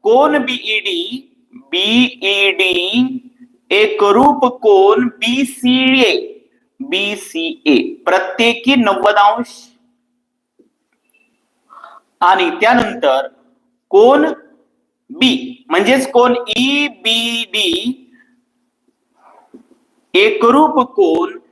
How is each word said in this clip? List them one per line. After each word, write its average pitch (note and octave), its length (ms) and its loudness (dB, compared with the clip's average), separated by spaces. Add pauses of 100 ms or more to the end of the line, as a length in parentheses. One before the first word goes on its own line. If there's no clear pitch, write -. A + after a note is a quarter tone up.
कोन C#4+ 340 2
बीईडी, G#3+ 880 -6 (420)
बीईडी G#3+ 1500 -2 (540)
एकरूप A3+ 760 2 (160)
कोन G#3 440 4 (140)
बीसीए, B3+ 1080 0 (520)
बीसीए E3 960 -4 (280)
प्रत्येकी A#3 680 -2
नव्वद G3+ 420 0
अंश. G#3+ 340 0 (2750)
आणि F3+ 280 2 (120)
त्यानंतर G#3 640 0 (640)
कोन B3+ 340 6 (880)
बी C4 580 -4
म्हणजेच B3+ 440 0
कोन B3 220 2 (140)
ईबीडी A#3 1500 -4 (2250)
एकरूप A#3+ 680 2 (140)
कोन F#4 440 0 (140)